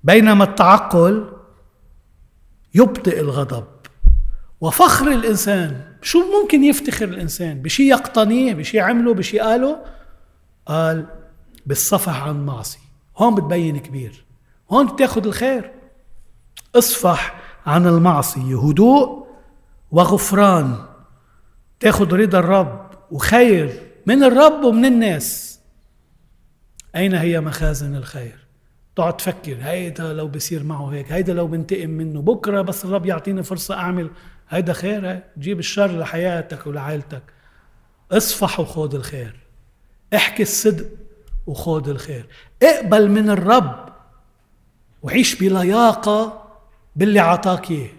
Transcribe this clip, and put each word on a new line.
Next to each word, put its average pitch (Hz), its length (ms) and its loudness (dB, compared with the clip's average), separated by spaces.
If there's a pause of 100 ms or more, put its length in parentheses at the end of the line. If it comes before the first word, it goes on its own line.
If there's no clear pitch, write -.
بينما 208 400 6
التعقل 196 880 4 (1400)
يبطئ 185 460 4
الغضب. 131 460 -4 (920)
وفخر 269 520 2
الإنسان، 202 720 -2 (180)
شو - 160 2
ممكن 381 460 2
يفتخر 277 400 0
الإنسان؟ 170 580 -8
بشي 269 260 2
يقتنيه، 233 640 0
بشي 160 260 -2
عمله، 233 340 2
بشي 190 240 -4
قاله؟ 247 460 -2 (840)
قال: 160 400 -2 (600)
"بالصفح 139 560 -2
عن 143 240 -6
معصي." 120 320 -10 (400)
هون 226 160 2
بتبين 165 440 -2
كبير، 131 460 -14 (480)
هون 262 140 4
بتاخد 226 400 -2
الخير. 247 440 -4 (1040)
اصفح - 680 0 (260)
عن 165 200 2
المعصية، 143 840 2
هدوء 247 580 4 (640)
وغفران، 175 960 2 (960)
تاخد 190 340 2
رضا 190 240 2
الرب 170 520 0 (200)
وخير 175 720 2 (240)
من 269 180 4
الرب 285 400 6
ومن 233 200 4
الناس. 226 760 0 (1400)
أين 190 180 0
هي 170 260 0
مخازن 147 560 -4
الخير؟ 123 440 -14 (560)
تقعد 170 200 -2
تفكر: 156 440 -8
"هيدا 165 520 -8
لو 156 160 -8
بصير 147 360 -10
معه 143 240 -8
هيك، 143 240 -10
هيدا 180 220 -4
لو 170 120 -2
بنتقم 165 440 -6
منه، 156 320 -8
بكرة 202 400 -2
بس 185 220 -8
الرب 185 220 -4
يعطيني 190 360 -6
فرصة 190 320 -10
أعمل"، 180 360 -6 (380)
هيدا 170 240 -4
خير؟ 190 380 -6
هي؟ 185 120 -12 (160)
جيب 170 200 -6
الشر 185 400 -2
لحياتك 165 680 -6
ولعائلتك. 143 560 -10 (880)
اصفح - 480 -2
وخود 151 340 -6
الخير، 123 420 -12 (800)
احكي - 280 -2
الصدق 190 440 -2 (600)
وخود 151 420 -6
الخير، 135 380 -10 (360)
اقبل 220 480 4
من 214 200 2
الرب 185 580 0 (1120)
وعيش 214 320 0
بلياقة 208 1080 0 (520)
باللي 202 240 4
عطاك 175 500 0
إياه. 139 280 -8